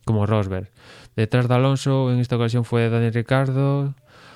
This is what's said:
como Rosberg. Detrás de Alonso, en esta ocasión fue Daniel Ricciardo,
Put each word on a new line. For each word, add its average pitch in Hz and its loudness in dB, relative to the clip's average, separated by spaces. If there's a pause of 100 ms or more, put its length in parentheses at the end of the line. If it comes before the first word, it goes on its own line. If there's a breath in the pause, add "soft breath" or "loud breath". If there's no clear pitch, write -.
como 104 0
Rosberg. 98 -2 (420 loud breath)
Detrás 123 0
de 123 2
Alonso, 135 2
en 123 0
esta 123 -2
ocasión 117 0
fue 117 0
Daniel 117 0
Ricciardo, 135 0 (420 loud breath)